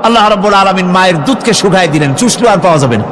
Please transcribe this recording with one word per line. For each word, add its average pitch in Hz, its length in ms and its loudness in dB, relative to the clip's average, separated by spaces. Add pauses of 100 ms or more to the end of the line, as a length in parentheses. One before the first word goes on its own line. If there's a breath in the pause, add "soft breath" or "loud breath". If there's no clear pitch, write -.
আল্লাহ 220 220 2
রাব্বুল 208 260 0
আলামিন 190 320 0
মায়ের 180 380 0
দুধকে 240 280 -2
শুকায় 185 360 0
দিলেন, 147 260 -2
চুষলে 233 360 0
আর 196 120 2
পাওয়া 170 160 2
যাবে 123 180 0
না 104 160 -4